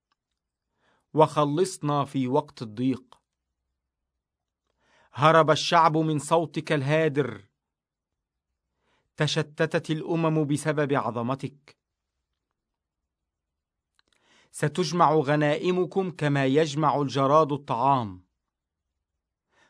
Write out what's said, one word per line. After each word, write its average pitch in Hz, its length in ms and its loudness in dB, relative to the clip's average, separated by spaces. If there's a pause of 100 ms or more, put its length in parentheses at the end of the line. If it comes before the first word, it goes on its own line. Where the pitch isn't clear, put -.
(1120)
وخلصنا 147 920 0
في 135 220 -4
وقت 143 340 -4
الضيق." 117 600 -8 (1900)
هرب 156 380 6
الشعب 160 460 2
من 156 220 0
صوتك 160 520 -2
الهادر، 139 760 -2 (1700)
تشتتت 156 760 -2
الأمم 160 540 0
بسبب 147 480 -2
عظمتك. 120 840 -6 (2750)
ستجمع 156 640 0
غنائمكم 160 960 0
كما 143 340 -2
يجمع 143 560 0
الجراد 139 500 2
الطعام، 127 760 -2 (1400)